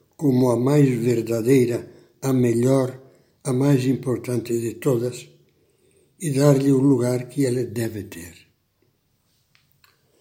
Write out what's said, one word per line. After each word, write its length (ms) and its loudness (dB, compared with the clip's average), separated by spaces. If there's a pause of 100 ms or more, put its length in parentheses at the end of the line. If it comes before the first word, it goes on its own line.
(180)
como 320 2
a 100 2
mais 300 4
verdadeira, 1000 0 (320)
a 120 -2
melhor, 680 0 (440)
a 80 -2
mais 320 2
importante 760 -4
de 140 -6
todas, 560 -4 (880)
e 120 -6
dar-lhe 380 4
o 100 4
lugar 500 0
que 160 -4
Ele 180 -2
deve 400 -6
ter. 320 -18 (1900)